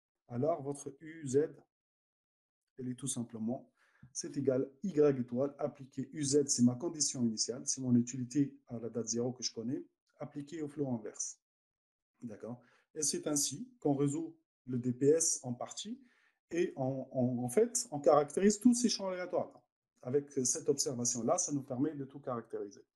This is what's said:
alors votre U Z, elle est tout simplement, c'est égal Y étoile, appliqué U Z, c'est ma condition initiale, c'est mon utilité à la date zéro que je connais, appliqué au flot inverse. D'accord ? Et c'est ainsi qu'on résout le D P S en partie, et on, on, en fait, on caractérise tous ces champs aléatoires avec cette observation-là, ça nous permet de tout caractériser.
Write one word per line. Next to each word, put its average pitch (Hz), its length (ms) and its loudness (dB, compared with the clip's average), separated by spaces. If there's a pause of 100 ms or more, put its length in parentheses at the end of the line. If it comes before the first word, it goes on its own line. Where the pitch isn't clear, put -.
(280)
alors 139 340 0
votre 143 380 -8
U 160 260 -14
Z, 143 240 2 (1300)
elle 127 100 -4
est 127 60 -2
tout 135 120 -10
simplement, 117 640 -4 (420)
c'est 151 240 -8
égal 135 340 2 (120)
Y 147 380 4
étoile, 123 380 -2
appliqué 135 540 -6
U 156 120 -6
Z, 143 220 4
c'est - 160 2
ma 123 120 6
condition 147 480 -4
initiale, 117 440 -2
c'est - 140 -4
mon 127 140 2
utilité 127 600 2 (140)
à 117 100 -8
la 113 100 -6
date 113 200 -4
zéro 120 240 0
que 117 100 -12
je - 100 -6
connais, 120 320 -6 (340)
appliqué 147 440 -10
au 147 60 -6
flot 143 200 -4
inverse. - 500 -6 (840)
D'accord ? 113 400 -12 (320)
Et 156 80 -4
c'est - 240 0
ainsi 147 440 -2 (100)
qu'on 143 140 2
résout 143 400 0 (320)
le 127 120 -2
D 123 140 -2
P 139 160 2
S 160 340 4
en 123 120 -4
partie, 202 460 -10 (500)
et 170 260 0
on, 131 360 -2
on, 123 320 2
en 123 40 -2
fait, 226 420 2
on 143 80 -6
caractérise 151 640 6
tous 247 140 8
ces 240 140 2
champs 190 200 -2
aléatoires 180 540 -4 (400)
avec 143 280 0
cette 139 380 0
observation-là, 127 680 0
ça 151 140 -2
nous 139 100 -2
permet 139 320 -2
de 139 100 -6
tout 131 160 -16
caractériser. 110 640 -8 (100)